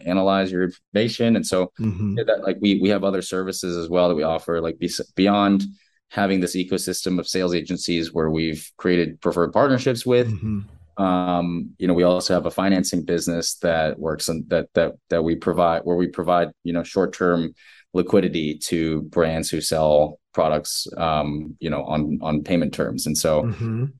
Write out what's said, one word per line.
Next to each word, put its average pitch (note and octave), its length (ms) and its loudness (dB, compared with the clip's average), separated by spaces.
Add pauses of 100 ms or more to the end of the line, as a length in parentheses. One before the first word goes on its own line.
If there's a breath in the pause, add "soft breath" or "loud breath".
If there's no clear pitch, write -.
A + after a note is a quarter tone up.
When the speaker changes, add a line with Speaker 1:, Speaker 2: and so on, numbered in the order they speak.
Speaker 1:
analyze F#2+ 460 0
your F2+ 120 0
information. A2+ 720 0
And - 100 0
so F#2 340 0
Speaker 2:
Mm-hmm. G#2 360 -2
Speaker 1:
that, - 280 0
like, F#2+ 180 -2
we, G2+ 180 4
we F#2+ 100 4
have G2 140 2
other F#2+ 200 0
services F#2 520 -4
as E2 140 -4
well F2+ 180 4
that F2 80 2
we D2+ 80 0
offer, E2 380 -2
like, E2 180 -4
bes-, - 360 -6
beyond G2+ 500 4 (460 loud breath)
having G2 280 0
this F2+ 160 -2
ecosystem F2+ 640 -2
of E2 80 -6
sales F2+ 280 0
agencies E2+ 580 -4
where D#2+ 160 0
we've D#2+ 480 -4
created F2+ 420 2
preferred E2+ 320 0
partnerships B2+ 540 2
with. B2 260 2
Speaker 2:
Mm-hmm. G#2 280 -4 (380)
Speaker 1:
Um, F2+ 800 0
you F#2 100 -2
know, F2+ 60 4
we F2 100 4
also F2+ 300 2
have F2 120 2
a E2+ 60 -4
financing F#2+ 520 0
business E2+ 520 -2
that D#2+ 440 0
works D#2 300 -4
on D#2+ 180 -4
that, E2 280 0
that, E2 180 2 (160)
that E2 160 2
we E2 100 0
provide, E2+ 480 0
where F2 140 0
we F2+ 100 2
provide, F2 440 0 (120)
you E2+ 80 -6
know, E2+ 120 -2
short-term F2 680 0 (400 soft breath)
liquidity F2 640 2
to D#2+ 420 -2
brands D#2+ 480 0
who D#2+ 100 -2
sell D2+ 600 2 (140)
products, D#2 600 -2
um, D#2 640 -2
you E2 100 -6
know, D2 140 -4
on, D2+ 380 -2
on D2+ 220 -2
payment E2 300 0
terms. C2 340 -4
And D#2 100 -2
so D#2 260 2
Speaker 2:
Mm-hmm. A2+ 420 -4 (140)